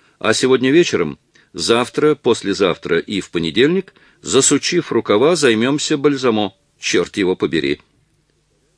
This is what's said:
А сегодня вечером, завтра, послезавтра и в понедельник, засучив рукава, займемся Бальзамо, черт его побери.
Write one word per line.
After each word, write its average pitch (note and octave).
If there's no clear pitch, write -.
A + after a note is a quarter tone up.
А A2
сегодня C3
вечером, F#2+
завтра, A#2+
послезавтра F#2
и F#2
в -
понедельник, B2
засучив C#3
рукава, A#2
займемся C#3
Бальзамо, B2+
черт -
его F#2
побери. C#2+